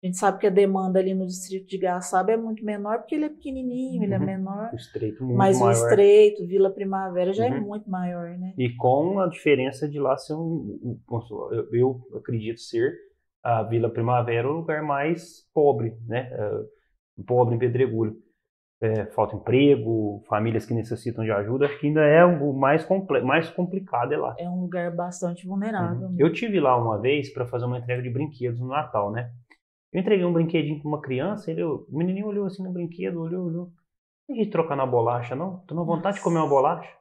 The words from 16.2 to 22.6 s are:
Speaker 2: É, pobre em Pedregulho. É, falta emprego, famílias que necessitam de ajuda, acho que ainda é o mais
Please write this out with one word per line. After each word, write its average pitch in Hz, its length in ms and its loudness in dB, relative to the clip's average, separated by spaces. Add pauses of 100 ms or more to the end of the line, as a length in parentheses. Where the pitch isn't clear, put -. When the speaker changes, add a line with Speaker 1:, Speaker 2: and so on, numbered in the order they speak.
Speaker 2:
É, - 960 -8
pobre 123 300 4
em - 20 -2
Pedregulho. 117 580 0 (640)
É, 110 260 0
falta - 280 0
emprego, 113 960 2
famílias 110 360 0
que - 80 -6
necessitam 113 520 -4
de 110 80 0
ajuda, 113 340 0
acho 143 140 -4
que 147 80 0
ainda 156 140 4
é 156 220 8
o 147 280 2
mais 135 320 2